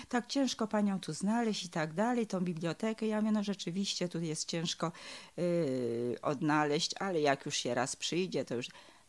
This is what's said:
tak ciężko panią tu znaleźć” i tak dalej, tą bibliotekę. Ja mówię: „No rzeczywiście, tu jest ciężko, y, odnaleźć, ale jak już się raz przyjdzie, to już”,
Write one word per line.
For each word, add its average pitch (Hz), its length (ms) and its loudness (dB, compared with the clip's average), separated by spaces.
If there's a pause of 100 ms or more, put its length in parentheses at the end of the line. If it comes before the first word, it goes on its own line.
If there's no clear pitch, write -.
tak 240 180 0
ciężko 247 420 0
panią 202 320 2
tu - 120 -4
znaleźć” 220 520 0
i 175 40 -10
tak 160 260 -2
dalej, 233 320 2
tą 185 140 -2
bibliotekę. 180 640 -2
Ja 214 140 2
mówię: 214 120 2
„No 214 100 4
rzeczywiście, 196 640 -2
tu 170 120 -4
jest 160 280 -2
ciężko, 165 440 -2 (460)
y, 131 840 2
odnaleźć, 151 760 2
ale 185 220 0
jak 139 260 4
już 147 100 -2
się 123 180 0
raz 123 220 0
przyjdzie, 160 480 -2
to 135 100 -4
już”, 123 140 -2 (400)